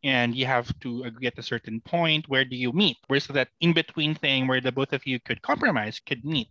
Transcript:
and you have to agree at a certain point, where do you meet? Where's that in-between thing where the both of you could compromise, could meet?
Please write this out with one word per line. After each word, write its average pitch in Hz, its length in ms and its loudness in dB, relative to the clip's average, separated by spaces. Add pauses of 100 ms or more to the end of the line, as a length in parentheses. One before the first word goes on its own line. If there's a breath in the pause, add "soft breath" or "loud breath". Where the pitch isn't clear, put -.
and 120 320 2
you 127 100 0
have 123 220 2 (140)
to 123 220 -6
agree 120 240 -6
at 120 120 -4
a - 20 -12
certain 113 400 -6
point, 160 460 2
where 131 160 2
do 127 120 -4
you 123 180 -2
meet? 185 240 2 (100)
Where's 139 200 2
that 135 200 0 (140)
in-between 160 540 2
thing 135 320 2
where 131 120 2
the 127 120 0
both 135 200 -2
of 135 160 -2
you 131 160 0
could - 180 -6
compromise, 143 640 0
could 120 220 -6
meet? 156 260 -2